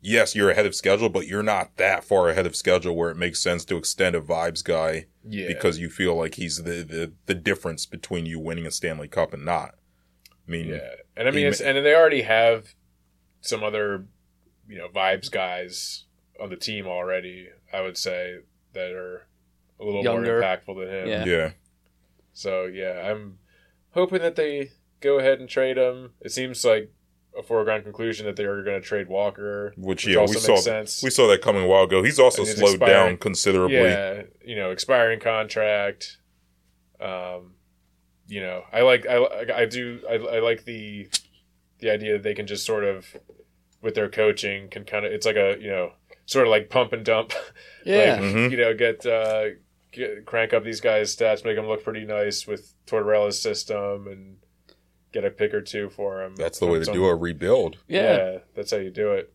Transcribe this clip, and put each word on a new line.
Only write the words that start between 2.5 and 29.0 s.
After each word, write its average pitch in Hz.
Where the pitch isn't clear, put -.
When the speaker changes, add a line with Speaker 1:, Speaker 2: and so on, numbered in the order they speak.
Speaker 1:
schedule 90
where 85
it 80
makes 87
sense 87
to 92
extend 87
a 85
vibes 82
guy 80
Speaker 2:
Yeah. 101
Speaker 1:
because 85
you 85
feel 87
like 82
he's 82
the, 85
the, 82
the 98
difference 85
between 85
you 82
winning 82
a 78
Stanley 76
Cup -
and 71
not. 80
I -
mean, 82
Speaker 2:
Yeah. 73
And 113
I 131
mean, 147
Speaker 1:
he 143
Speaker 2:
it's, 135
Speaker 1:
ma- 127
Speaker 2:
and 139
they 147
already 156
have 113
some 110
other, 104
you 101
know, 87
vibes 95
guys 90
on 101
the 92
team 104
already, 90
I 98
would 92
say, 90
that 90
are 92
a 107
little 101
Speaker 3:
Younger. 113
Speaker 2:
more -
impactful 95
than 95
him. 95
Speaker 3:
Yeah. 104
Speaker 1:
Yeah. 82
Speaker 2:
So, 92
yeah, 92
I'm 104
hoping 185
that 170
they 143
go 139
ahead 131
and 127
trade 131
him. 127
It 113
seems 127
like 107
a 107
foregone 110
conclusion 107
that 98
they 104
are 101
gonna 98
trade 98